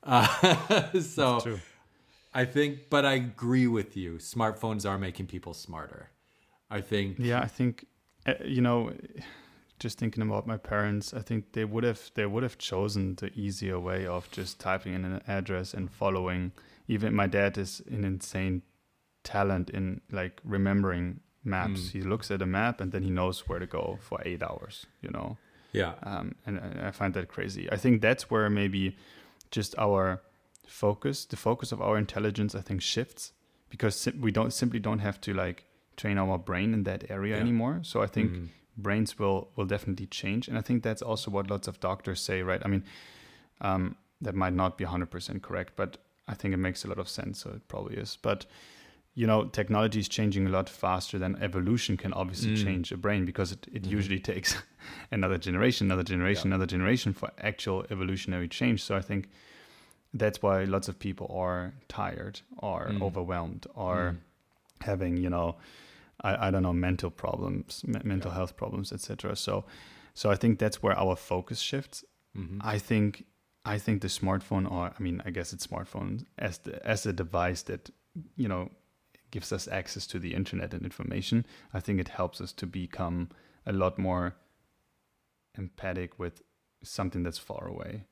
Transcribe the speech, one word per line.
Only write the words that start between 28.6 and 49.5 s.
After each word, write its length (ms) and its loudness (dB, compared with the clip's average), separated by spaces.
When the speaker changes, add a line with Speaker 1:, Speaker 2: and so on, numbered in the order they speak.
Speaker 2:
just 280 -2
our 420 4
focus, 580 0
the 120 -8
focus 340 0
of 100 -4
our 160 4
intelligence, 580 0
I 60 -4
think, 200 -2
shifts, 520 -4
because 260 0
sim-, 260 -2
we 100 4
don't, 220 4
simply 260 0
don't 200 0
have 220 -2
to, 120 -2
like, 320 -2
train 200 0
our 200 4
brain 360 0
in 100 2
that 260 -2
area 260 -2
Speaker 1:
Yeah. 60 2
Speaker 2:
anymore. 420 2
So 180 0
I 60 2
think 240 2
Speaker 1:
Mm-hmm. 140 -6
Speaker 2:
brains 420 0
will, 360 2
will 100 0
definitely 420 -2
change. 400 -2
And 100 -2
I 40 0
think 220 2
that's 180 -2
also 300 -2
what 180 0
lots 180 -2
of 120 -10
doctors 420 -2
say, 220 0
right? 200 0
I 40 0
mean, 160 4
um, 340 0
that 140 -4
might 180 2
not 240 2
be 80 -2
a 20 -4
hundred 240 -2
percent 300 -8
correct, 340 -6
but 220 -4
I 80 -6
think 180 -2
it 40 2
makes 280 0
a 20 -6
lot 120 -4
of 100 -4
sense. 320 -6
So 80 -10
it 180 -12
probably 300 -6
is. 240 -8
But, 240 0
you 120 2
know, 180 6
technology 540 2